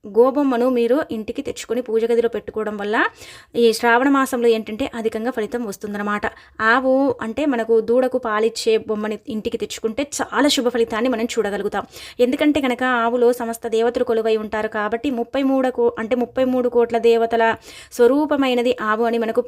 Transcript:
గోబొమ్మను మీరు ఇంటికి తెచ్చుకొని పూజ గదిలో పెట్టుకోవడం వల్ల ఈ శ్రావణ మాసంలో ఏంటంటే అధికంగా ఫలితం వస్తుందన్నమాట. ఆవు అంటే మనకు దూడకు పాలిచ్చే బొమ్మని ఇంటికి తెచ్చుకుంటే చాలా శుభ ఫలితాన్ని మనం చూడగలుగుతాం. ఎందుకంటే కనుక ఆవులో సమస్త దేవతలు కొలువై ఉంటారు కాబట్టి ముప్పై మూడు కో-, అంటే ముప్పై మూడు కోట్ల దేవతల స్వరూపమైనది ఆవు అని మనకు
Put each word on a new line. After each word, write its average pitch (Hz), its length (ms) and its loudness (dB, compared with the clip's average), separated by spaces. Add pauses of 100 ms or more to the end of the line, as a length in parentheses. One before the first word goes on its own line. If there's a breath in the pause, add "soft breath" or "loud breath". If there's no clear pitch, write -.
గోబొమ్మను 254 600 2
మీరు 247 420 2
ఇంటికి 233 320 -8
తెచ్చుకొని - 400 -6
పూజ 226 220 -2
గదిలో 233 240 2
పెట్టుకోవడం 214 480 -6
వల్ల 214 280 -2 (520 loud breath)
ఈ 233 160 6
శ్రావణ 240 360 4
మాసంలో 262 400 2
ఏంటంటే 220 460 -2
అధికంగా 226 360 -4
ఫలితం 240 360 -6
వస్తుందన్నమాట. 208 560 -6 (380 loud breath)
ఆవు 262 600 2
అంటే 226 260 -4
మనకు 226 340 2
దూడకు 254 380 0
పాలిచ్చే 220 580 0
బొమ్మని 214 420 -4 (100)
ఇంటికి 220 280 -6
తెచ్చుకుంటే 220 460 -6
చాలా 285 460 -2
శుభ 269 200 0
ఫలితాన్ని 233 420 0
మనం 226 140 -2
చూడగలుగుతాం. 202 600 -4 (340 loud breath)
ఎందుకంటే 294 400 2
కనుక 247 220 -2
ఆవులో 240 500 2
సమస్త 233 360 -6
దేవతలు 240 360 0
కొలువై 226 320 0
ఉంటారు 214 320 -4
కాబట్టి 220 420 -4
ముప్పై 240 320 -4
మూడు 262 280 2
కో-, 240 280 0
అంటే 226 180 -2
ముప్పై 247 280 -2
మూడు 254 240 0
కోట్ల 233 300 2
దేవతల 226 580 2 (360 loud breath)
స్వరూపమైనది 254 880 2
ఆవు 220 220 0
అని 233 140 0
మనకు 226 300 0